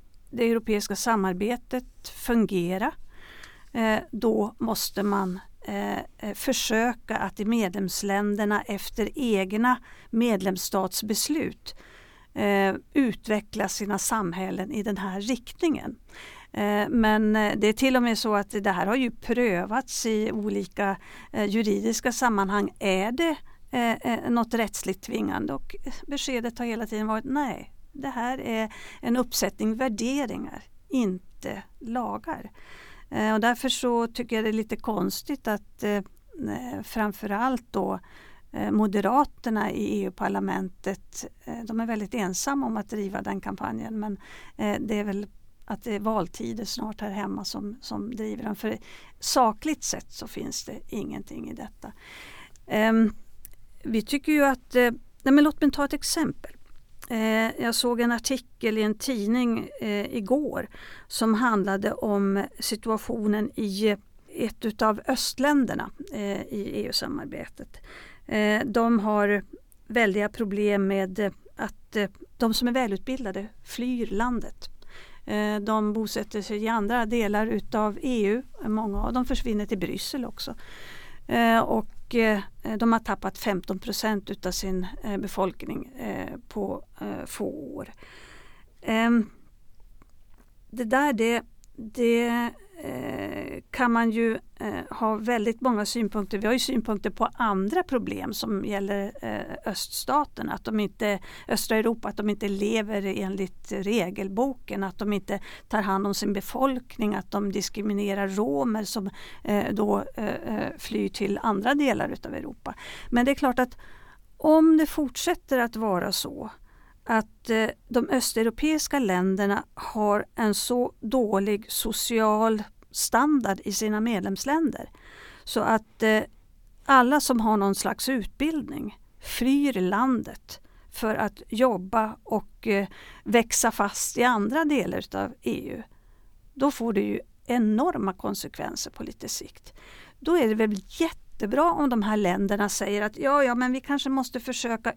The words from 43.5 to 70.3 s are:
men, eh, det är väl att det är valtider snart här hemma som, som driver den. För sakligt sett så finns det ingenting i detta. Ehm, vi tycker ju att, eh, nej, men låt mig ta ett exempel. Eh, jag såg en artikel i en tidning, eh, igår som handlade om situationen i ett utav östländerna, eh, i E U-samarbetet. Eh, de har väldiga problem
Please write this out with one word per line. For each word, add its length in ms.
men, 180
eh, 240
det 180
är 60
väl 220
att 180
det 120
är 60
valtider 640
snart 360
här 100
hemma 340
som, 360
som 340
driver 280
den. 140
För 220
sakligt 640
sett 280
så 160
finns 360
det 240
ingenting 640
i 40
detta. 380
Ehm, 480
vi 180
tycker 300
ju 120
att, 300
eh, 160
nej, 120
men 100
låt 160
mig 100
ta 140
ett 80
exempel. 640
Eh, 520
jag 120
såg 260
en 120
artikel 640
i 40
en 160
tidning, 720
eh, 360
igår 520
som 260
handlade 580
om 520
situationen 960
i 420
ett 360
utav 420
östländerna, 840
eh, 300
i 320
E 140
U-samarbetet. 880
Eh, 380
de 360
har 440
väldiga 420
problem 580